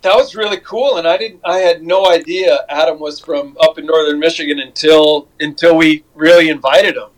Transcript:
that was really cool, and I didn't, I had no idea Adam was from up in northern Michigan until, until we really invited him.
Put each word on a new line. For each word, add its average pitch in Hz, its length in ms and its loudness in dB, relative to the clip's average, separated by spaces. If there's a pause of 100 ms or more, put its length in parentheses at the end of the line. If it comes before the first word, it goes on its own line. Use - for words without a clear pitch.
that 190 120 2
was 262 180 0
really 208 240 -6
cool, 233 400 -4
and 165 100 -2
I 170 80 2
didn't, 220 300 -8
I 180 140 -2
had 170 220 0
no 185 280 0
idea 170 580 -2
Adam 156 320 -2
was 151 180 -12
from 143 400 -8
up 160 200 2
in 151 80 -14
northern 151 340 0
Michigan 156 380 -2
until, 151 720 0 (120)
until 156 380 0
we 156 260 0 (100)
really 160 360 4
invited 151 440 0
him. 120 240 -12